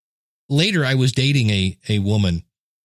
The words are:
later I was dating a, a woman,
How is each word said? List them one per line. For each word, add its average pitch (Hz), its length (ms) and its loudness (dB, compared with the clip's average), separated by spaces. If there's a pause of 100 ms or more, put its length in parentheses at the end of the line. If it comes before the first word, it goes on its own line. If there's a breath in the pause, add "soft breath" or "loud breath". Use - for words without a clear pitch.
(480)
later 165 360 0
I 131 100 0
was 131 180 0
dating 131 380 0
a, 95 260 -2 (120)
a 107 100 0
woman, 98 460 0 (400)